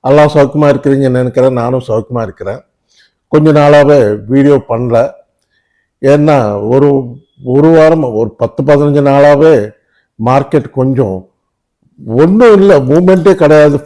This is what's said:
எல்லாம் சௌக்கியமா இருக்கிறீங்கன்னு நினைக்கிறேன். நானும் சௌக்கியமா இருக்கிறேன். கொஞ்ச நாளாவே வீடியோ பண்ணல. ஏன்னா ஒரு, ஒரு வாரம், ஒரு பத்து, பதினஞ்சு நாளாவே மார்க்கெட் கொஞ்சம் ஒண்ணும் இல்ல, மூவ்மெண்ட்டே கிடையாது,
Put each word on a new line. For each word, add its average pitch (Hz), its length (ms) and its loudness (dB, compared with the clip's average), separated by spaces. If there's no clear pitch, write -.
எல்லாம் 147 260 2
சௌக்கியமா 147 380 0
இருக்கிறீங்கன்னு 135 500 -2
நினைக்கிறேன். 127 380 -2
நானும் 123 280 -6
சௌக்கியமா 113 380 -6
இருக்கிறேன். 98 340 -12
கொஞ்ச 156 240 2
நாளாவே 147 400 4
வீடியோ 139 240 2
பண்ணல. 117 300 -4
ஏன்னா 147 340 0
ஒரு, 143 160 2
ஒரு 151 220 2
வாரம், 160 300 2
ஒரு 113 100 -2
பத்து, - 260 -6
பதினஞ்சு 147 400 0
நாளாவே 143 480 2
மார்க்கெட் 139 400 -2
கொஞ்சம் 127 380 -2
ஒண்ணும் 214 340 4
இல்ல, 190 200 2
மூவ்மெண்ட்டே 180 520 0
கிடையாது, 151 440 2